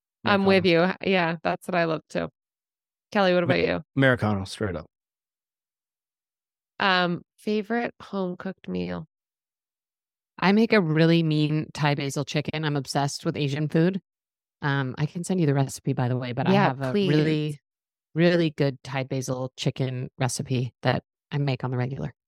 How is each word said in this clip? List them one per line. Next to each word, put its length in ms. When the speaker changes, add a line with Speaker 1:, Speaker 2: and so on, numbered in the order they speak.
Speaker 1:
I'm 220
with 180
Speaker 2:
Americano. 400
Speaker 1:
you. 80
Yeah, 300
that's 240
what 80
I 100
love 240
too. 200
Kelly, 240
what 120
Speaker 2:
Ma-, 80
Speaker 1:
about 120
you? 140
Speaker 2:
Americano, 480
straight 320
up. 100
Speaker 1:
Um, 440
favorite 640
home 380
cooked 300
meal? 380
Speaker 3:
I 140
make 200
a 80
really 420
mean 520
Thai 200
basil 300
chicken. 400
I'm 120
obsessed 500
with 100
Asian 320
food. 320
Um, 360
I 80
can 180
send 160
you 60
the 80
recipe, 380
by 160
the 80
way, 160
but 160
I 40
Speaker 1:
Yeah, 160
Speaker 3:
have 140
a 100
Speaker 1:
please. 160
Speaker 3:
really, 520
really 360
good 320
Thai 220
basil 520
chicken 520
recipe 540
that 200
I 80
make 260
on 60
the 60
regular. 380